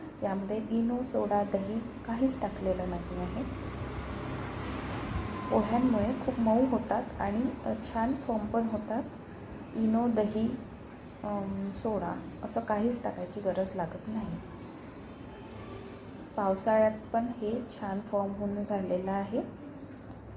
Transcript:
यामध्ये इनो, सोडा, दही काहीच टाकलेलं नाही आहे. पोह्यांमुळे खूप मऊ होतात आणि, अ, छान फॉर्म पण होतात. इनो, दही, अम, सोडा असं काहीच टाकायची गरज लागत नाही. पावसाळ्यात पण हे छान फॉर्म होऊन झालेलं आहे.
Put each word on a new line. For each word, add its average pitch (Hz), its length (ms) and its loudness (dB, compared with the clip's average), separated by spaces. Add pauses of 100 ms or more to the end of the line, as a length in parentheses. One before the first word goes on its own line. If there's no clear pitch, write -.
(220)
यामध्ये 196 380 0 (100)
इनो, 233 320 4
सोडा, 208 420 4
दही 202 340 0
काहीच 233 640 0
टाकलेलं 185 500 0
नाही 175 260 -2
आहे. 180 260 -2 (2000)
पोह्यांमुळे 226 640 6 (140)
खूप 247 140 2
मऊ 226 260 8
होतात 226 540 2
आणि, 208 220 2 (220)
अ, 220 80 2 (200)
छान 233 220 2
फॉर्म 220 320 -2
पण 233 160 2
होतात. 220 400 0 (720)
इनो, 226 340 4
दही, 214 400 4 (720)
अम, 196 480 -2 (120)
सोडा 180 320 0 (280)
असं 226 180 -2
काहीच 226 420 2
टाकायची 196 380 -4
गरज 190 340 0
लागत 180 340 -4
नाही. 214 280 -4 (2000)
पावसाळ्यात 214 640 6 (140)
पण 233 140 4
हे 226 340 0 (100)
छान 196 300 -4
फॉर्म 202 320 0
होऊन 202 320 -2
झालेलं 190 460 0
आहे. 202 320 0 (920)